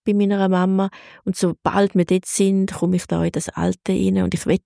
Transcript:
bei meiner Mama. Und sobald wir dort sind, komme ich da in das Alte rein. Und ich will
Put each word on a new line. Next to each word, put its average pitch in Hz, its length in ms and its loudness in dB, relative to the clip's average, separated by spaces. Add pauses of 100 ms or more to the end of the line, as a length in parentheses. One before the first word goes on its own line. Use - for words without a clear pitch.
bei 208 100 0
meiner 196 340 2
Mama. 190 400 2 (360)
Und 185 120 -4
sobald 190 600 0
wir 175 80 4
dort 185 220 0
sind, 196 460 0
komme 180 240 0
ich 175 100 -4
da 170 180 -2
in 170 80 -2
das - 160 -6
Alte 180 440 -4
rein. 190 300 0
Und 180 120 -2
ich - 120 -6
will 196 200 2